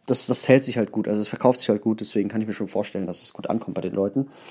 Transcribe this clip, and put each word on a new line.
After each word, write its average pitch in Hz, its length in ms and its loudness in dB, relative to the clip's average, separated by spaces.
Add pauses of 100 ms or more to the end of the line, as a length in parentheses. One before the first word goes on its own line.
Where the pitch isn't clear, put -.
Das, - 180 4
das - 220 2
hält 135 160 8
sich 123 140 -2
halt 107 140 0
gut, 107 160 -2
also 104 140 0
es 104 60 -4
verkauft - 320 2
sich - 100 -2
halt 104 120 2
gut, 110 200 0
deswegen 104 260 0
kann 110 140 -4
ich 107 60 -4
mir 107 60 -4
schon 101 140 -6
vorstellen, 101 380 -4
dass 90 160 -4
es - 120 -4
gut - 140 -10
ankommt - 280 -4
bei 92 60 -6
den 90 120 -4
Leuten. 101 360 0 (220)